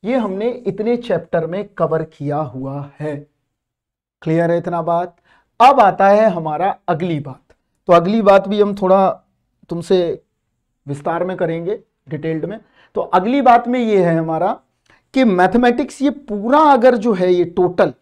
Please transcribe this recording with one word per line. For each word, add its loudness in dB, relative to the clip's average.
ये -2
हमने -4
इतने -4
चैप्टर -4
में -8
कवर -4
किया -8
हुआ -10
है। -8
क्लियर 0
है 0
इतना -6
बात? -4
अब 6
आता 4
है 6
हमारा -4
अगली -2
बात। -16
तो 6
अगली 4
बात 4
भी 0
हम 2
थोड़ा 2
तुमसे -2
विस्तार -6
में -6
करेंगे, -4
डिटेल्ड -6
में। -10
तो -4
अगली 0
बात 4
में -2
ये 0
है 0
हमारा -4
कि 2
मैथमेटिक्स 0
ये 0
पूरा -4
अगर 4
जो -2
है 0
ये 2
टोटल 0